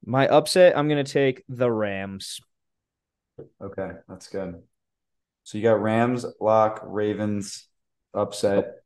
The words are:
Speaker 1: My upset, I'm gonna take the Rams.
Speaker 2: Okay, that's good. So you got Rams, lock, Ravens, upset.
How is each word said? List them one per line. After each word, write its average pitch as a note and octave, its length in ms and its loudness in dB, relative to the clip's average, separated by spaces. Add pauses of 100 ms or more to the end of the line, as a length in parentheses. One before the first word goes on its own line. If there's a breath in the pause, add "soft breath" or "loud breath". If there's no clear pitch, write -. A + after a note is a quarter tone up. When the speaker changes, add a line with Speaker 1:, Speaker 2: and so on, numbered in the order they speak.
Speaker 1:
My C3 220 2
upset, F3 500 6
I'm D3 120 0
gonna D3 140 0
take C3+ 440 0
the B2 240 0
Rams. G2 680 -6 (1200)
Speaker 2:
Okay, F#2+ 300 -8 (160)
that's F#2+ 200 -18
good. F2+ 340 -8 (840)
So - 140 -12
you G#2 60 -6
got A2 180 4
Rams, A#2 440 0 (140)
lock, A2 440 4
Ravens, G#2 840 -6 (460)
upset. G2+ 640 -2 (100)